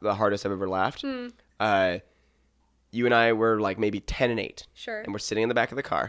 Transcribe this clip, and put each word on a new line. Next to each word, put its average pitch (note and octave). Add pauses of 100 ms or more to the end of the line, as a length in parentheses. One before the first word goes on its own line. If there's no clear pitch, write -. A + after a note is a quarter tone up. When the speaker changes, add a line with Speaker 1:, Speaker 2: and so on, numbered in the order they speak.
Speaker 1:
the G#2
hardest G2+
I've G2
ever F#2+
laughed. F#2+
Speaker 2:
Hmm. B3+ (320)
Speaker 1:
Uh, G2 (920)
you A#2+
and A#2+
I A#2
were, A2
like, G2
maybe G#2
ten -
and A2+
eight. -
Speaker 2:
Sure. G#3+
Speaker 1:
And G2+
we're G#2
sitting G#2+
in A#2
the A#2+
back A#2+
of A#2+
the C#3
car. -